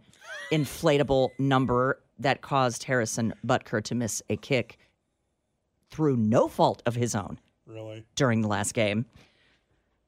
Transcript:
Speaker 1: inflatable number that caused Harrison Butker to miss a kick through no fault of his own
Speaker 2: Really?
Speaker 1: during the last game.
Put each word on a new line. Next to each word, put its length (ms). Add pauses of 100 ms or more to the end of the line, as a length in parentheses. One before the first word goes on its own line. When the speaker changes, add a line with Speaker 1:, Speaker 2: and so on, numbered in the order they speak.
(520)
Speaker 1:
inflatable 840
number 640 (200)
that 220
caused 420
Harrison 500 (120)
Butker 380
to 120
miss 340
a 80
kick 400 (1120)
through 280
no 300
fault 380
of 80
his 220
own 240 (260)
Speaker 2:
Really? 400 (100)
Speaker 1:
during 260
the 60
last 280
game. 300 (1000)